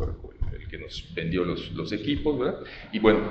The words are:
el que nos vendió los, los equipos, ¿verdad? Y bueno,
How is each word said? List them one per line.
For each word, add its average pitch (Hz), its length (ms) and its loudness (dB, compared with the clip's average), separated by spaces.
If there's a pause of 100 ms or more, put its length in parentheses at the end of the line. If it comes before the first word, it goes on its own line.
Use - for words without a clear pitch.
(540)
el - 160 -8
que 80 100 -10
nos - 360 -12
vendió 82 300 0
los, 85 280 -4
los 82 200 -4
equipos, 127 460 0
¿verdad? 131 220 -2 (320)
Y 110 60 0
bueno, 104 220 8 (100)